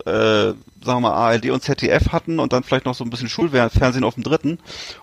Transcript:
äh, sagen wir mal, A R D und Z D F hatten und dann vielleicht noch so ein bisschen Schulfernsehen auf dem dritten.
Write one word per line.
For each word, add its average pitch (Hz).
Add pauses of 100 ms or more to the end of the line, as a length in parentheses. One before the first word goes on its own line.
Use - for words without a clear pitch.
äh, 107
sagen - (280)
wir 123
mal, 113
A 117
R 117
D 120
und 131
Z -
D -
F 135
hatten 165
und 127
dann 127
vielleicht 131
noch 127
so 127
ein 120
bisschen 120
Schulfernsehen 127
auf 113
dem 120
dritten. 151 (440)